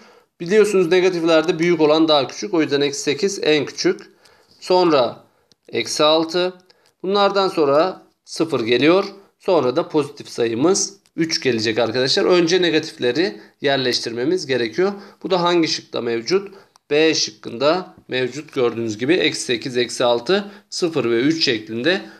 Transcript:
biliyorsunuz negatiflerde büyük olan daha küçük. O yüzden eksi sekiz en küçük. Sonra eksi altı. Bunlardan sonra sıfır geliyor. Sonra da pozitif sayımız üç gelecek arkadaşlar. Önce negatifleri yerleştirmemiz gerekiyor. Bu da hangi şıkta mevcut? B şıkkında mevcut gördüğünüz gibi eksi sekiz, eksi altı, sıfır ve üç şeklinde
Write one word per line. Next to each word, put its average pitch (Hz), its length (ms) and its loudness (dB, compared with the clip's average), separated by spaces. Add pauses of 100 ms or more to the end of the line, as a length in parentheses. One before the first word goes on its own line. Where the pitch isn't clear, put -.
(400)
biliyorsunuz 196 480 2
negatiflerde 170 720 2
büyük 170 220 2
olan 156 260 4
daha 143 200 4
küçük. - 260 -10
O 165 80 4
yüzden 139 200 0
eksi 143 200 -2
sekiz 170 420 -2
en 151 220 2
küçük. - 360 -4 (580)
Sonra 156 640 2 (460)
eksi 120 340 -4
altı. 165 500 2 (500)
Bunlardan 196 440 2
sonra 165 540 2 (240)
sıfır 156 340 -2
geliyor. 139 460 2 (340)
Sonra 160 360 0
da 170 140 -4
pozitif 139 400 -4
sayımız 123 680 0 (180)
üç 160 280 -4
gelecek 113 360 -2
arkadaşlar. 127 460 0
Önce 180 360 2
negatifleri 156 800 -2 (200)
yerleştirmemiz 135 840 -2
gerekiyor. 131 460 -2 (320)
Bu 175 80 -4
da 175 120 0
hangi 175 240 2
şıkta - 340 -6
mevcut? 120 520 -4 (360)
B 156 240 4
şıkkında 147 840 -2 (120)
mevcut 127 460 -6
gördüğünüz 117 440 -2
gibi 131 160 0
eksi - 280 0
sekiz, 123 360 -4
eksi 123 260 -2
altı, 123 480 0 (180)
sıfır 143 420 -2
ve 117 80 2
üç 160 260 0
şeklinde 123 560 -2 (180)